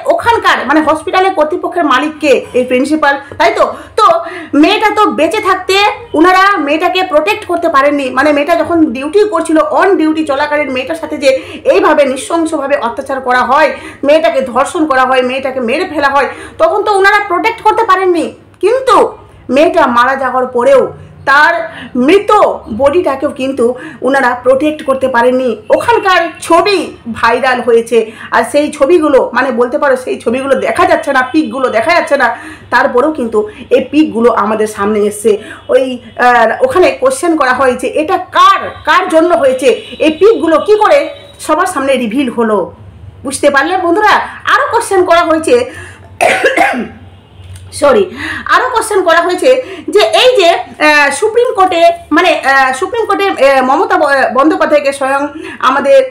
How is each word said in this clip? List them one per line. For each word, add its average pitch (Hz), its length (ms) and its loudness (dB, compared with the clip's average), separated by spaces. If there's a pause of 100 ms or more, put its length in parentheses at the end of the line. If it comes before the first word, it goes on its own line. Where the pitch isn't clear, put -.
ওখানকার 427 600 0
মানে 302 140 2
হসপিটালের 359 540 0
কর্তৃপক্ষের 339 500 -2
মালিক 285 360 0
কে? 269 340 2
এই 247 100 0
প্রিন্সিপাল, 277 540 0 (200)
তাই 311 160 2
তো? 320 200 0 (220)
তো 440 100 4 (480)
মেয়েটা 415 360 2
তো 415 160 2
বেঁচে 330 340 0
থাকতে 381 440 0 (300)
ওনারা 370 440 4
মেয়েটাকে 339 440 -2
প্রোটেক্ট 359 440 -2
করতে 339 220 -2
পারেননি, 285 420 0
মানে 277 220 2
মেয়েটা 294 240 0
যখন 320 280 0
ডিউটি 294 440 0
করছিল, 320 300 0
on 330 380 2
ডিউটি 311 280 0
চলাকালীন 294 460 -2
মেয়েটার 262 260 -6
সাথে 302 200 -8
যে 269 120 0 (360)
এইভাবে 311 400 2
নৃশংসভাবে 285 720 -2
অত্যাচার 254 440 -6
করা 254 200 0
হয়, 269 320 2 (320)
মেয়েটাকে 311 360 2
ধর্ষণ 269 460 -2
করা 262 180 2
হয়, 254 180 2
মেয়েটাকে 262 380 -4
মেরে 247 240 -2
ফেলা 294 240 -2
হয়, 269 200 0 (300)
তখন 359 240 0
তো 415 160 0
ওনারা 403 300 2
প্রোটেক্ট 381 340 -2
করতে 427 220 2
পারেননি। 359 480 0 (280)
কিন্তু 427 520 2 (380)
মেয়েটা 311 360 2
মারা 247 300 0
যাওয়ার 254 300 -2
পরেও 240 460 2 (320)
তার 320 460 2 (260)
মৃত 349 360 2 (440)
বডিটাকেও 285 540 0
কিন্তু 254 440 -2 (280)
ওনারা 254 400 0
প্রোটেক্ট 302 400 0
করতে 262 260 -2
পারেননি। 247 480 0 (140)
ওখানকার 370 580 2 (120)
ছবি 339 560 0 (160)
ভাইরাল 247 480 0
হয়েছে, 226 520 0 (180)
আর 226 220 0
সেই 294 200 0
ছবিগুলো 311 600 2
মানে 254 180 0
বলতে 247 260 -2
পারো 285 180 2
সেই - 240 -8
ছবিগুলো 269 340 -2
দেখা 226 300 0
যাচ্ছে 311 280 0
না, 262 100 2
পিকগুলো 262 460 -2
দেখা 220 260 0
যাচ্ছে 285 220 0
না, 247 200 0 (340)
তারপরেও 254 420 2
কিন্তু 220 380 -4 (200)
এই 254 100 2
পিকগুলো 233 520 0
আমাদের 214 340 -2
সামনে 208 340 -2
এসছে। 208 420 0 (260)
ওই, 254 300 0 (200)
আহ, 240 460 2
ওখানে 285 260 2
কোশ্চেন 269 460 -2
করা 254 160 0
হয় 254 200 0
যে 240 160 -4
এটা 311 280 -2
কার, 359 540 0 (140)
কার 339 240 0
জন্য 330 260 4
হয়েছে, 262 320 0 (320)
এই 311 120 2
পিকগুলো 320 480 2
কি 427 180 2
করে 320 340 2 (300)
সবার 330 260 0
সামনে 269 260 -2
রিভিল 247 360 -2
হলো, 214 440 -2 (500)
বুঝতে 277 280 -2
পারলে 302 260 0
বন্ধুরা? 370 380 0 (300)
আরও 466 280 0
কোশ্চেন 403 320 0
করা 339 160 4
হয়েছে, 311 500 0 (2000)
সরি, 190 380 2 (360)
আরও 480 240 0
কোশ্চেন 440 320 -2
করা 339 180 2
হয়েছে 339 420 2 (260)
যে 415 120 2
এই 453 360 2
যে, 339 140 4
আহ, 302 600 0
সুপ্রিম 440 440 0
কোর্টে 370 280 2 (300)
মানে, 320 280 0
আহ, 262 320 0
সুপ্রিম 370 340 -4
কোর্টে, 392 220 -2
আহ, 269 340 2
মমতা 320 340 0
ব-, 277 380 0
বন্দ্যোপাধ্যায়কে 294 580 2
স্বয়ং 277 340 -4 (340)
আমাদের 269 500 4